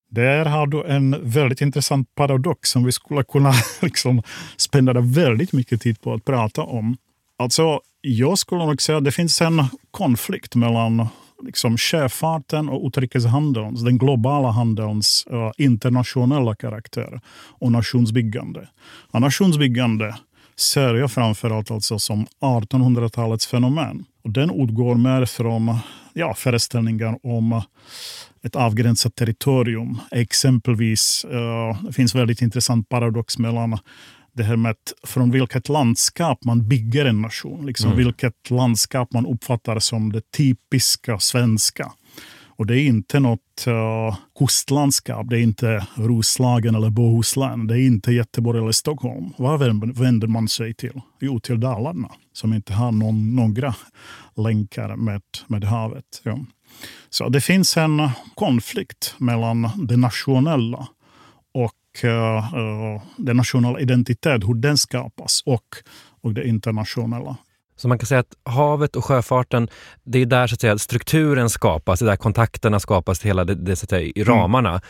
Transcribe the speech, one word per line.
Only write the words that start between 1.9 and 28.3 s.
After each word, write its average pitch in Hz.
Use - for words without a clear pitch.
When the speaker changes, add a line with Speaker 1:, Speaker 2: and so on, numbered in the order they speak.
Speaker 1:
paradox 139
som 123
vi 123
skulle 143
kunna, 139
<laughs> -
liksom, 123
spendera 127
väldigt 131
mycket 123
tid 117
på 120
att 113
prata 120
om. 120
Alltså, 160
jag 135
skulle 175
nog 147
säga 156
att 147
det 143
finns 170
en 165
konflikt -
mellan, 113
liksom, -
sjöfarten 156
och 147
utrikeshandelns, 120
den 123
globala 131
handelns, 107
eh, 113
internationella 123
karaktär 117
och 123
nationsbyggande. 117
Och 113
nationsbyggande 127
ser 131
jag 131
framförallt 110
alltså 107
som 107
artonhundratalets 120
fenomen. 127
Och 117
den 135
utgår 120
mer 127
från, 113
ja, 156
föreställningar 113
om 113